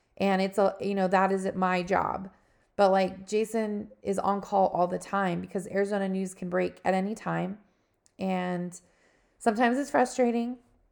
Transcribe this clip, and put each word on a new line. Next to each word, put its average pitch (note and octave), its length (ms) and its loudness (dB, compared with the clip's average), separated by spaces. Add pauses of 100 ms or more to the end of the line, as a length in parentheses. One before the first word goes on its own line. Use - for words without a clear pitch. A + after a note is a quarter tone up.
(180)
And F#3+ 220 2
it's G3 180 0
a, G3 220 4
you G3 140 -2
know, F#3+ 140 2
that F#3+ 240 4
is F#3+ 240 -2
my F#3 260 0
job. F#3+ 480 0 (460)
But, G3 160 6
like, F#3+ 340 0
Jason G#3+ 600 -2 (140)
is G3 180 -2
on G3 220 0
call G3 260 4
all F3+ 180 0
the F#3 120 -2
time F3+ 420 -2
because F#3 260 -8
Arizona G3 420 -2
news F#3+ 260 -4
can F3+ 160 -8
break F3+ 340 -2
at F#3 100 2
any G3 220 -2
time. F3 420 -4 (600)
And F3+ 600 -4 (600)
sometimes A#3+ 400 2
it's C#4+ 120 -4
frustrating B3 680 0 (340)